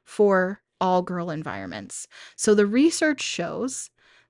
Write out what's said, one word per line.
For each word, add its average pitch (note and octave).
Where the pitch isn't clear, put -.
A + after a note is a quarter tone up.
for G3
all F#3
girl F3+
environments. G2+
So G#3+
the G#3
research D4
shows F3